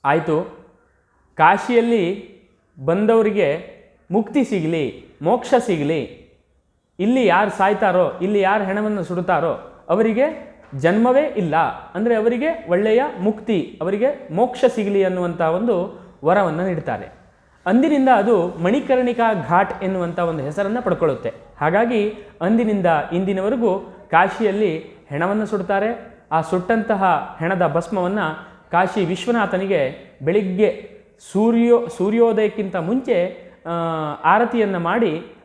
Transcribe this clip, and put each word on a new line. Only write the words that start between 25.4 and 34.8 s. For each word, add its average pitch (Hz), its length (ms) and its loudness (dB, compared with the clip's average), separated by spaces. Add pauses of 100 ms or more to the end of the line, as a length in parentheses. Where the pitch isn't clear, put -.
ಸುಡ್ತಾರೆ. 202 680 -4 (180)
ಆ 160 80 2
ಸುಟ್ಟಂತಹ 190 1000 0
ಹೆಣದ 175 280 0
ಭಸ್ಮವನ್ನು 170 840 -4 (220)
ಕಾಶಿ 185 340 0
ವಿಶ್ವನಾಥನಿಗೆ 190 880 -2 (280)
ಬೆಳಿಗ್ಗೆ 185 680 0 (420)
ಸೂರ್ಯೋ-, 233 560 4
ಸೂರ್ಯೋದಯಕ್ಕಿಂತ 214 880 0
ಮುಂಚೆ, 185 720 -2 (200)
ಆ, 165 40 -8 (540)
ಆರತಿಯನ್ನು 208 560 2